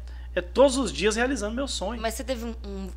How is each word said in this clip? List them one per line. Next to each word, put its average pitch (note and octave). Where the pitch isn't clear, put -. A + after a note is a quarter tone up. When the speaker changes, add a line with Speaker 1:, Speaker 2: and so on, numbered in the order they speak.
Speaker 1:
é F#3
todos B3+
os A#3+
dias G3
realizando A3+
meu C4+
sonho. A3+
Speaker 2:
Mas A3
você C4
teve A#3
um, A3+
um, F#3+